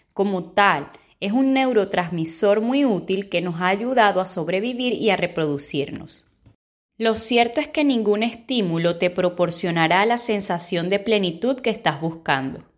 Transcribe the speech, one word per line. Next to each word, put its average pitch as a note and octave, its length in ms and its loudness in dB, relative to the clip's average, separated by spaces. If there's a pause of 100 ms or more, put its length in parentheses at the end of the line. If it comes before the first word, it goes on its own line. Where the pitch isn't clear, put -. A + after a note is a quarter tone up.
(120)
Como F#3+ 380 -2
tal, F3+ 400 2 (300)
es G3+ 120 -4
un C4+ 220 2
neurotransmisor F#3+ 1040 2
muy C4 240 2
útil G3 440 -2
que F3 120 -2
nos E3+ 200 -4
ha F3+ 80 0
ayudado G#3 520 2
a F#3 60 -2
sobrevivir A3 640 -2
y G3+ 180 0
a F#3 60 2
reproducirnos. C#3+ 1120 -4 (720)
Lo A3+ 160 0
cierto A#3 460 0
es D4 80 -4
que D4+ 160 -2
ningún A3 380 2
estímulo E3+ 760 -2
te F3+ 100 0
proporcionará F3 960 0
la A#3 140 2
sensación F#3 720 -2
de G3+ 80 2
plenitud G#3 600 0
que A#3 100 0
estás D3+ 300 -2
buscando. D#3 640 -2 (140)